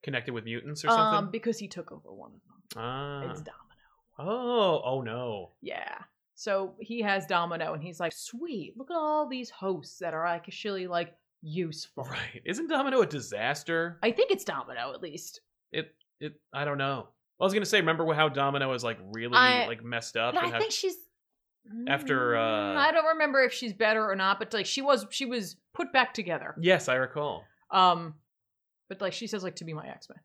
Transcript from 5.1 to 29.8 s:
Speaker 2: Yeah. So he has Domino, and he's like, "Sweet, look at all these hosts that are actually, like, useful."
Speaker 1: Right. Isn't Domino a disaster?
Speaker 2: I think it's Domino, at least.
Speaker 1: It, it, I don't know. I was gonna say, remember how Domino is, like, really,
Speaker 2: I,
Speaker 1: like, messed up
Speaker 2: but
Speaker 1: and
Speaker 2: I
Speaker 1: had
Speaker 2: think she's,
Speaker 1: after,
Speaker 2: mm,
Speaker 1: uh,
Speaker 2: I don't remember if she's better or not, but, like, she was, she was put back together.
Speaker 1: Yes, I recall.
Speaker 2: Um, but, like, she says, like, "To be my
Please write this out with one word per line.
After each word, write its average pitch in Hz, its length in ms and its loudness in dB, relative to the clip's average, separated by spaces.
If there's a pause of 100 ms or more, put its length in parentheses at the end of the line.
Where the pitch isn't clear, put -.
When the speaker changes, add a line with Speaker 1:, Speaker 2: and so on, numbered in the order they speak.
Speaker 2:
Yeah. - 380 -8 (360)
So 196 460 -4
he 226 220 -6
has 196 240 0
Domino, 170 480 0
and 147 80 -8
he's 170 180 -10
like, 165 120 0
"Sweet, 247 640 -10
look 269 140 -14
at 349 60 -4
all 302 320 0
these 254 220 -8
hosts 185 480 -6
that 170 160 -4
are 160 100 -2
actually, 180 640 -4
like, 170 260 -2 (300)
useful." 156 640 -6
Speaker 1:
Right. - 420 -8
Isn't 269 220 -4
Domino 269 340 4
a - 40 6
disaster? 147 960 -2
Speaker 2:
I 226 100 4
think 480 180 2
it's - 140 0
Domino, 127 500 -6
at - 80 -10
least. 160 380 -12 (320)
Speaker 1:
It, - 220 -6 (260)
it, 151 200 -10 (120)
I 143 120 -2
don't 143 140 -2
know. 135 300 -2 (320)
I - 40 2
was 190 80 4
gonna 208 140 2
say, 214 140 4
remember 160 340 4
how 151 140 6
Domino 139 440 2
is, 120 120 -2
like, 117 140 -2 (140)
really, 117 240 -4
Speaker 2:
I, 247 300 8
Speaker 1:
like, 113 180 -6
messed 117 320 -4
up 117 180 2
Speaker 2:
but 349 100 2
Speaker 1:
and 349 40 0
Speaker 2:
I - 60 -4
Speaker 1:
had 113 60 4
Speaker 2:
think 440 120 0
she's, 370 240 -2 (920)
Speaker 1:
after, 135 460 2
Speaker 2:
mm, 107 440 2
Speaker 1:
uh, - 40 2
Speaker 2:
I 302 120 6
don't 320 140 4
remember 302 360 4
if 254 100 4
she's 233 200 -6
better 214 360 2
or 196 80 0
not, 190 220 2
but, 220 160 -6
like, 202 120 0
she - 140 -2
was, 269 300 4
she - 160 -4
was 233 300 -4 (180)
put - 180 -4
back 262 220 2
together. 170 460 -4
Speaker 1:
Yes, 170 280 6
I 127 60 4
recall. 127 500 -2 (260)
Speaker 2:
Um, 170 440 4 (760)
but, 196 120 -10
like, 185 120 -2
she 226 140 -8
says, 202 180 -6
like, 180 120 -6
"To - 80 -12
be 165 100 -8
my 139 140 -10